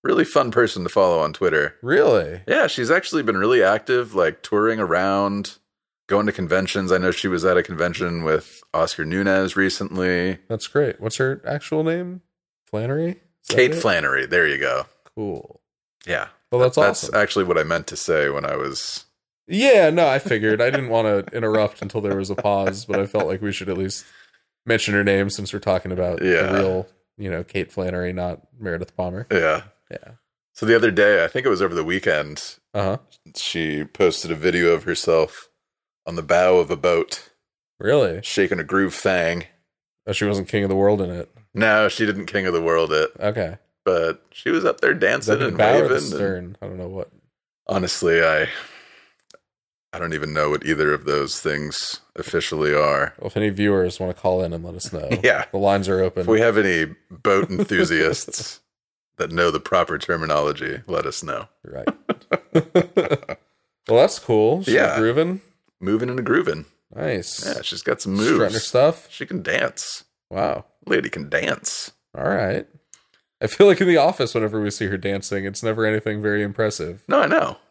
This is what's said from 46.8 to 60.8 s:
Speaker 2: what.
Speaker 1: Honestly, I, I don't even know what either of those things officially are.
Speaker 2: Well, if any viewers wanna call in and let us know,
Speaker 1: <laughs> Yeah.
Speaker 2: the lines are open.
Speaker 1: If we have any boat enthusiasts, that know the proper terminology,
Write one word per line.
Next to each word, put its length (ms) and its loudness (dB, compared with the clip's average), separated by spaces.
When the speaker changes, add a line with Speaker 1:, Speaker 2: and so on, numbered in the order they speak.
Speaker 2:
what. 220 -10
Speaker 1:
Honestly, 560 2
I, 240 2
I 80 -12
don't 140 -6
even 200 -6
know 160 0
what 160 -2
either 280 2
of 120 -4
those 340 -2
things 600 -6
officially 580 -2
are. 460 0
Speaker 2:
Well, 80 -8
if 100 -10
any 120 0
viewers 500 0
wanna 160 -4
call 260 0
in 120 -4
and 100 -8
let 120 -12
us 160 -10
know, 240 -8
Speaker 1:
<laughs> 80 -4
Yeah. 280 2
Speaker 2:
the 80 -6
lines 280 2
are 140 0
open. 200 -2
Speaker 1:
If 60 -2
we 120 4
have 180 4
any 380 0
boat 400 0
enthusiasts, 1080 -2
that 140 -4
know 200 2
the 80 -2
proper 380 0
terminology, 920 -2